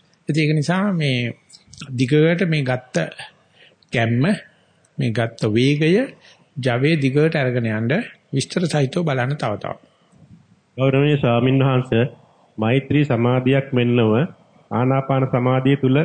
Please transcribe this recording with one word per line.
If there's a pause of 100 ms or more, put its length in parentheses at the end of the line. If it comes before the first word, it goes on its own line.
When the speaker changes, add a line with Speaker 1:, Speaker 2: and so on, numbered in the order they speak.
(300)
Speaker 1:
ඉතින්
ඒක
නිසා
මේ (540)
දිගට
මේ
ගත්ත (920)
ගැම්ම, (720)
මේ
ගත්ත
වේගය, (680)
ජවයේ
දිගට
අරගෙන
යන්න (360)
විස්තර
සහිතව
බලන්න
තව
තවත්. (960)
Speaker 2:
ගෞරවනීය
ස්වාමින්
වහන්සේ, (480)
මෛත්‍රී
සමාධියක්
මෙන්නව (560)
ආනාපාන
සමාධිය
තුල